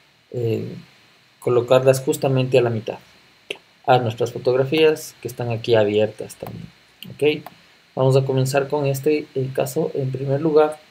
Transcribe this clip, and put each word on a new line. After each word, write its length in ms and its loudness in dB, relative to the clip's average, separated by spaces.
eh, 420 -4
colocarlas 600 4
justamente 560 0
a 60 6
la 80 0
mitad, 280 -6
a 120 6
nuestras 340 -4
fotografías 880 0
que 80 -10
están 220 -8
aquí 240 0
abiertas 640 0
también, 300 -14
¿ok? 340 -2
Vamos 220 2
a 80 4
comenzar 440 0
con 180 -2
este, 480 0
el 180 -4
caso 400 -2
en 200 -4
primer 280 -2
lugar 400 2